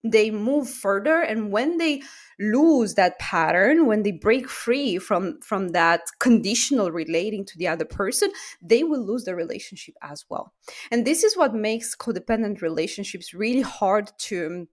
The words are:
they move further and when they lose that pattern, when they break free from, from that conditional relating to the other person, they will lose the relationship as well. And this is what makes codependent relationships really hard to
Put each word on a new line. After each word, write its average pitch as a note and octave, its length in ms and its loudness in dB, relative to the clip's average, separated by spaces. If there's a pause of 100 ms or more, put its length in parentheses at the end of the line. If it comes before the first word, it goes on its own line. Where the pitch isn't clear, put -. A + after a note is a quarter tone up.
they A3 280 4
move A#3+ 380 0
further G#3 500 0
and G#3+ 320 -2
when C4+ 260 0
they D4+ 240 0 (380)
lose A#3+ 560 4
that G3 240 2
pattern, F#3+ 680 4
when G#3+ 180 2
they G3+ 80 0
break G#3+ 380 0
free B3 480 -2
from, F#3+ 440 -2
from F#3+ 280 -4
that E3+ 320 4 (180)
conditional A3 720 2
relating E3+ 540 -4
to - 120 -20
the F3 100 -4
other D#3+ 180 -2
person, C4 460 -2 (300)
they A3+ 220 4
will D4 220 -2
lose A3+ 180 -4
the F#3 120 -6
relationship - 680 -10
as D3 280 -16
well. - 240 -10 (380)
And A#3+ 140 2
this D4+ 180 2
is G#4+ 140 2
what C#4 160 2
makes A3 420 -4
codependent A3 680 -4
relationships E3 720 -6
really A3+ 280 0
hard G#3 580 -2
to F3 540 -8